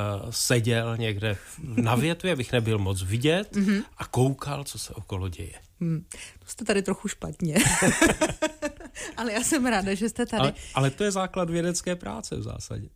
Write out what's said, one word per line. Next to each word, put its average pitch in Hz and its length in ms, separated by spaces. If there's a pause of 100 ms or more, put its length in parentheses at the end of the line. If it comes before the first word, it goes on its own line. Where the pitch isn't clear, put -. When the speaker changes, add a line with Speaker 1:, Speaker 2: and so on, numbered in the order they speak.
(300)
Speaker 1:
seděl 117 680
někde 110 380
v-, - 240 (180)
na 117 180
větvi, 165 380
abych 131 200
nebyl 113 260
moc 95 240
vidět 151 540
Speaker 2:
Mhm. 202 260 (160)
Speaker 1:
a - 60
koukal, 139 600
co - 140
se - 160
okolo 95 340
děje. 85 260 (260)
Speaker 2:
Hmm, 165 240 (340)
to - 80
jste - 180
tady 202 180
trochu 190 260
špatně. 156 500
<laughs> - 1600
Ale 233 160
já 220 120
jsem 269 220
ráda, 196 280
že 202 140
jste 240 180
tady. 226 140
Speaker 1:
Ale, 135 120 (220)
ale 135 160
to 208 140
je 208 60
základ 180 400
vědecké 175 460
práce - 400
v 110 60
zásadě. 107 540